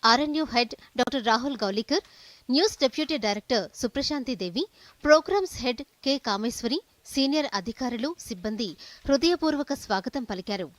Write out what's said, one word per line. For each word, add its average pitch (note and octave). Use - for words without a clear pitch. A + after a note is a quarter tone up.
ఆర్ఎన్యు D4
హెడ్ A#3+
డాక్టర్ B3
రాహుల్ A#3+
గౌలీకర్, A3
న్యూస్ E4
డిప్యూటీ D4+
డైరెక్టర్ G#3
సుప్రశాంతి C4+
దేవి, F#3
ప్రోగ్రామ్స్ D#4+
హెడ్ A#3+
కె -
కామేశ్వరి, A#3
సీనియర్ C#4
అధికారులు, A#3+
సిబ్బంది G#3+
హృదయపూర్వక D4
స్వాగతం A#3
పలికారు. F#3+